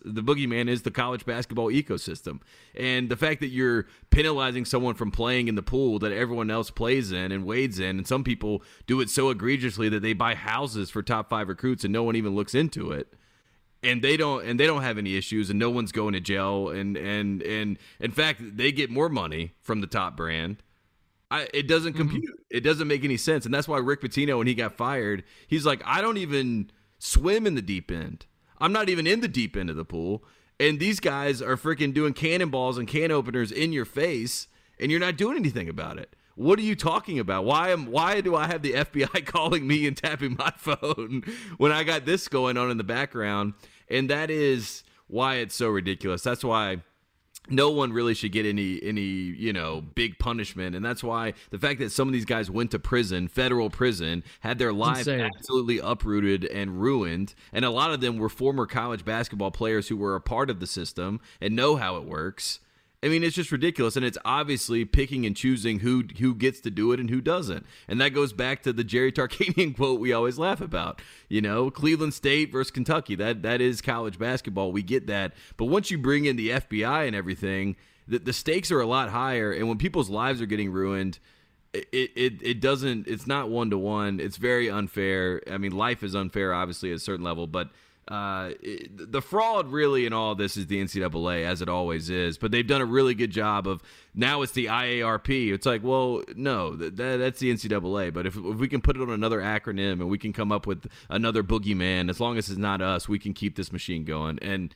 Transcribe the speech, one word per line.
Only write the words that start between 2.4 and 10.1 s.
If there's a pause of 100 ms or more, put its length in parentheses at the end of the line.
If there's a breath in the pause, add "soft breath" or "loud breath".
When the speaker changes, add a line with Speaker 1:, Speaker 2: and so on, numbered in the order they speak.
Speaker 1:
And
the
fact
that
you're (220 loud breath)
penalizing
someone
from
playing
in
the
pool
that
everyone
else
plays
in
and
wades
in,
and
some
people (240 loud breath)
do
it
so
egregiously
that
they